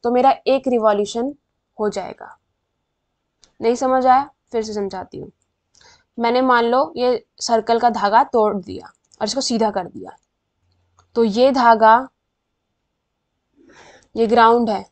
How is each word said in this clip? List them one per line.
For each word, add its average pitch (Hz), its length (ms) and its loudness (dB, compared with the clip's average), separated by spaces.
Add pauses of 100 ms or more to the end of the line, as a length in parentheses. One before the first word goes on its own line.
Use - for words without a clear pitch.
तो 240 60 -2
मेरा 247 200 2 (180)
एक 262 200 0
रिवॉल्यूशन 226 640 -2 (440)
हो 214 120 -4
जाएगा। - 460 -12 (1200)
नहीं 226 160 0
समझ 262 300 0
आया, 262 240 2 (220)
फिर 226 100 -4
से 214 120 -10
समझाती 196 440 -10
हूँ। - 120 -16 (880)
मैंने 233 240 0
मान 247 220 2
लो 233 320 0
ये 247 280 -2 (160)
सर्कल 226 400 -2
का 240 100 2
धागा 208 340 0
तोड़ 214 320 0
दिया 185 360 -14 (280)
और 214 60 -6
इसको 247 160 -6
सीधा 226 280 -2
कर 190 160 -8
दिया, 185 300 -18 (1000)
तो 233 80 2
ये 233 280 2
धागा, 233 560 4 (2000)
ये 226 120 0
ग्राउंड 233 440 4
है 202 220 -6